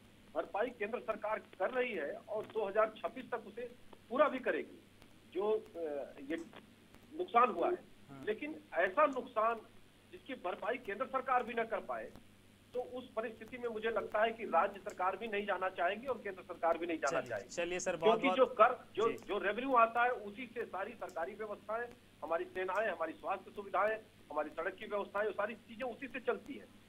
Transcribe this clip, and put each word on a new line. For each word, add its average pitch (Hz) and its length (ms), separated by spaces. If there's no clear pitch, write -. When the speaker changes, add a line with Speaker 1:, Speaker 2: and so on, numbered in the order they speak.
Speaker 1:
भरपाई - 320
केंद्र 233 320
सरकार 214 400
कर 208 320
रही 247 220
है 147 200
और 214 140
दो 214 260
हज़ार 214 280
छब्बीस 247 280
तक 220 220
उसे 233 160
पूरा 277 180
भी 254 100
करेगी, - 440
जो, 214 340
अ, 170 40
ये 165 60
नुकसान 247 320
हुआ - 160
है। 359 120
Speaker 2:
हम्म। 135 140
Speaker 1:
लेकिन 220 360
ऐसा 190 320
नुकसान 233 540
जिसकी - 220
भरपाई 196 420
केंद्र 214 300
सरकार 254 360
भी 226 120
न 233 100
कर 214 160
पाए, 117 300
तो 247 60
उस 247 360
परिस्थिति 226 420
में 240 100
मुझे 214 200
लगता 214 340
है 233 80
कि 226 140
राज्य 190 360
सरकार 190 360
भी 220 120
नहीं 202 180
जाना 185 220
चाहेंगे 190 380
और 247 180
केंद्र 190 180
सरकार 165 360
भी 170 80
नहीं 165 120
जाना 147 220
Speaker 2:
चलिए, 120 100
Speaker 1:
चाहेगी। 101 180
Speaker 2:
चलिए 175 320
सर, 180 160
बहुत, 214 240
Speaker 1:
क्योंकि 277 60
Speaker 2:
बहुत 277 100
Speaker 1:
जो 262 100
कर, - 480
जो, 220 140
Speaker 2:
जी। 139 60
Speaker 1:
जो 151 240
रेवेन्यू 220 380
आता 233 260
है, 247 80
उसी 220 440
से 226 100
सारी 196 280
सरकारी 185 420
व्यवस्थाएं, 214 520
हमारी 165 200
सेनाएं, 190 440
हमारी 165 240
स्वास्थ्य 185 380
सुविधाएं, 202 460
हमारी 151 200
सड़क 165 240
की 214 120
व्यवस्थाएं, 202 400
वो 202 60
सारी 214 220
चीजें 226 320
उसी 240 200
से - 140
चलती 240 340
हैं। 208 120